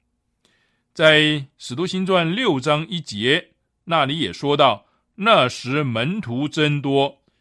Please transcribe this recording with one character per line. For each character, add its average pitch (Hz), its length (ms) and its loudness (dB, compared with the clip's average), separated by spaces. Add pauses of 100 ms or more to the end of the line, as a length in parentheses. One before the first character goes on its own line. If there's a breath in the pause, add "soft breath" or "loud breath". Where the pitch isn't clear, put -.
(960)
在 151 520 4 (100)
《使 - 180 -14
徒 165 120 -4
行 185 180 -4
传》 175 300 0
六 208 240 0
章 151 300 -2
一 170 120 -8
节 123 500 -2 (340)
那 160 200 0
里 143 140 -4
也 98 140 -4
说 143 240 -2
到， 127 300 4 (300)
那 143 320 4
时 135 340 -6
门 135 380 -2
徒 131 280 -4
增 147 320 -2
多， 139 420 0 (180)